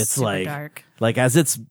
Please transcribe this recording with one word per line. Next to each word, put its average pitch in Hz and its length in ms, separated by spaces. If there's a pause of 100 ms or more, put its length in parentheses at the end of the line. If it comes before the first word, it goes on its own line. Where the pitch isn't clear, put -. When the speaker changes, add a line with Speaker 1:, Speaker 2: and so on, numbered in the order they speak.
Speaker 1:
it's 110 80
Speaker 2:
super 131 140
Speaker 1:
like, 95 200
Speaker 2:
dark. 147 380 (160)
Speaker 1:
like, 113 200
as 127 160
it's 156 240 (120)